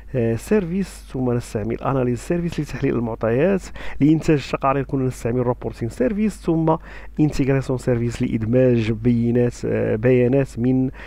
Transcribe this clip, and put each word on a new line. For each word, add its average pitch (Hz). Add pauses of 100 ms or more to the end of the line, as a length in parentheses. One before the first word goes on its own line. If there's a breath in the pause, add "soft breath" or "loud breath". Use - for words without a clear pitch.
(140 loud breath)
آه، 113
سيرفيس، 190
ثم 127
نستعمل 113
اناليز 123
سيرفيس 170
لتحليل 139
المعطيات، 120 (380 loud breath)
لانتاج 151
التقارير 139
كنا 131
نستعمل 123
روبورتين 120
سيرفيس، 214
ثم 160 (440 loud breath)
انتجراسيون 135
سيرفيس 120
لادماج 117
بيانات، 120 (100)
آه، 110
بيانات 123
من 131 (160 loud breath)